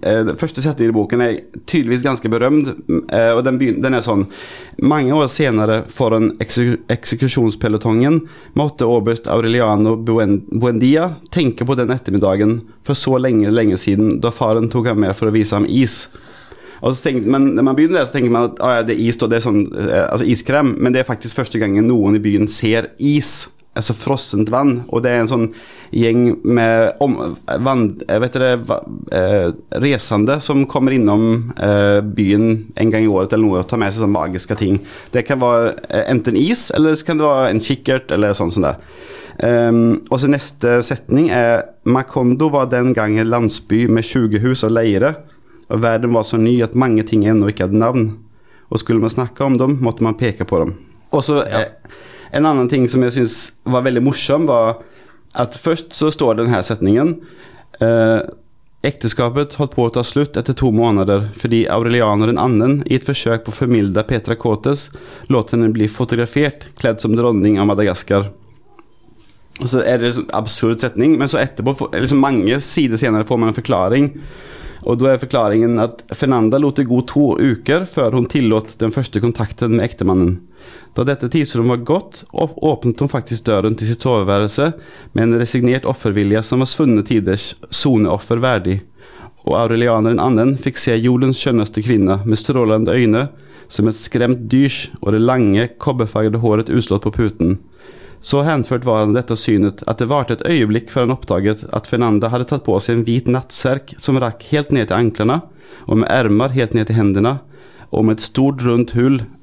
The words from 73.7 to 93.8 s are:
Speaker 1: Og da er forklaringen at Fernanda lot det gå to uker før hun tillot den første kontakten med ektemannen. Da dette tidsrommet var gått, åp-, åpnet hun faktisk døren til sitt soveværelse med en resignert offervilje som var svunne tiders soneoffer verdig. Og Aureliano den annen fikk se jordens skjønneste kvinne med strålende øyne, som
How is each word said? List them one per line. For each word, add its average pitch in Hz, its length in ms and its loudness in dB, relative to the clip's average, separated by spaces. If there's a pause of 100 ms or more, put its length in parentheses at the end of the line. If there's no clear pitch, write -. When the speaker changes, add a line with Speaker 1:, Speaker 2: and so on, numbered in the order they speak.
Speaker 1:
Og 120 140 0
da 131 100 4
er 127 80 2
forklaringen 117 540 2 (100)
at 117 220 -6 (100)
Fernanda 123 480 2
lot 143 160 0
det 139 80 2
gå 123 220 2
to 143 260 2
uker 139 540 0
før 123 260 0
hun 123 160 0
tillot 110 480 0
den 110 160 -2
første 123 240 -2
kontakten 113 560 -2
med 113 140 2
ektemannen. 92 480 0 (580)
Da - 80 0
dette 131 260 -2
tidsrommet 123 460 0
var 120 140 -6
gått, 190 320 -2 (100)
åp-, - 240 -4
åpnet 147 480 -2
hun 147 80 -2
faktisk 120 380 -6
døren 110 280 0
til 107 140 -4
sitt 117 160 -6
soveværelse 104 600 0 (440)
med 113 140 0
en 117 140 2
resignert 120 460 0
offervilje 104 600 0
som 127 160 0
var 131 80 -4
svunne 117 340 2
tiders 104 460 -2 (180)
soneoffer 110 720 0
verdig. 98 400 0 (640)
Og - 160 0
Aureliano 113 520 2
den 120 120 0
annen 127 360 2
fikk - 200 -6
se 120 160 0
jordens 127 440 2
skjønneste 107 440 0
kvinne 101 400 2
med 110 160 0
strålende 110 560 0
øyne, 120 320 2 (400)
som 107 200 0